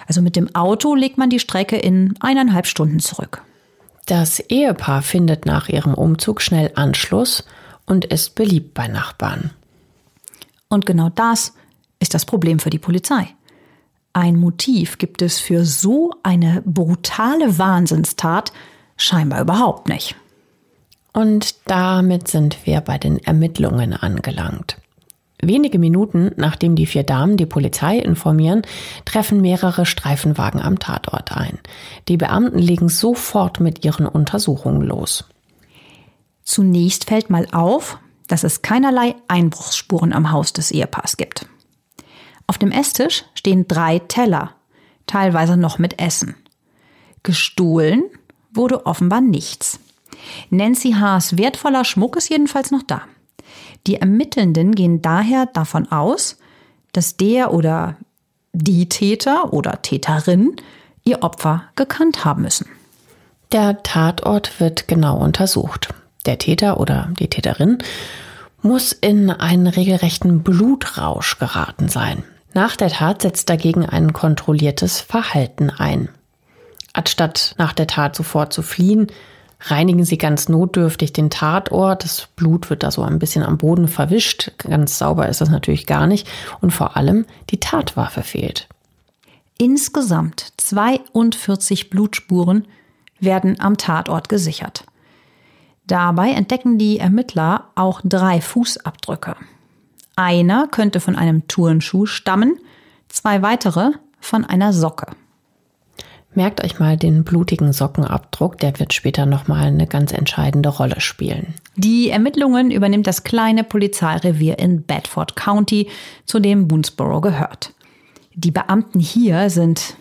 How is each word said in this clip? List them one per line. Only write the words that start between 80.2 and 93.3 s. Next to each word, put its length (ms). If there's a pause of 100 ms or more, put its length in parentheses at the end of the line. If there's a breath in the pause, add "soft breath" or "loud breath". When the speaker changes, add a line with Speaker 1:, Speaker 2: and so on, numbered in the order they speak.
Speaker 2:
notdürftig 640
den 180
Tatort. 720
Das 320
Blut 340
wird 140
da 80
so 120
ein 160
bisschen 260
am 120
Boden 320
verwischt. 720
Ganz 400
sauber 300
ist 120
das 100
natürlich 360
gar 200
nicht. 220 (320 loud breath)
Und 120
vor 240
allem, 280 (260 loud breath)
die 100
Tatwaffe 640
fehlt. 460 (920 soft breath)
Speaker 1:
Insgesamt 1000
zweiundvierzig 1300
Blutspuren 760 (540 soft breath)
werden 400